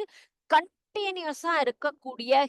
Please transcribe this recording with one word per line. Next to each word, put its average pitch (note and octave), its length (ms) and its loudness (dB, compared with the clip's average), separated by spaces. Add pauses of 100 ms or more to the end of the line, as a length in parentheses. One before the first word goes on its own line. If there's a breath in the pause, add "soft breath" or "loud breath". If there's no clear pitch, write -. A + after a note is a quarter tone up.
(500 loud breath)
கண்டினியூஸா F4 1080 -2
இருக்கக்கூடிய B3+ 760 -4 (160)